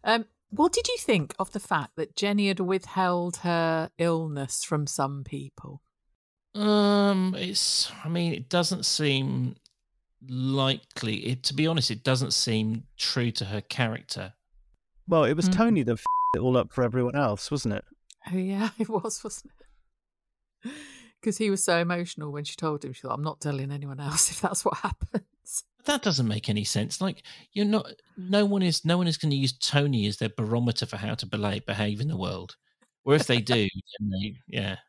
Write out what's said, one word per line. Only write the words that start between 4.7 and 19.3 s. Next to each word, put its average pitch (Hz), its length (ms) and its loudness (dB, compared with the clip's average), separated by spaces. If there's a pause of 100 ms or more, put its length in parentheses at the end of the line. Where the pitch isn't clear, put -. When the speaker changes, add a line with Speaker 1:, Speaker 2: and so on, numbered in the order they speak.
Speaker 1:
some 139 360 -4
people? 139 580 -12 (720)
Speaker 2:
Um, 202 840 4
it's, - 540 -2 (120)
I 156 60 -6
mean, 170 240 0
it - 160 -8
doesn't 175 360 0
seem 135 720 0 (720)
likely. 131 920 -2 (100)
It, 127 160 -4
to - 100 -2
be 151 140 2
honest, 160 240 2
it 110 120 -6
doesn't 131 300 2
seem 110 500 0 (140)
true 120 340 0
to - 140 -4
her 101 160 -4
character. 107 720 -6 (760)
Speaker 3:
Well, 165 160 6
it 131 100 4
was 165 140 2
Speaker 1:
Mm. 185 80 4
Speaker 3:
Tony 214 280 4
that 113 100 2
f***ed 988 460 0
it - 20 0
all 127 160 4
up - 160 0
for 131 100 2
everyone 123 320 0
else, 117 360 -2
wasn't 120 240 -2
it? 98 100 -8 (460)
Speaker 1:
Oh, 185 60 -2
yeah, 196 360 -2
<laughs> - 40 -20
it 220 120 -2
was, 214 340 -4
wasn't - 360 -12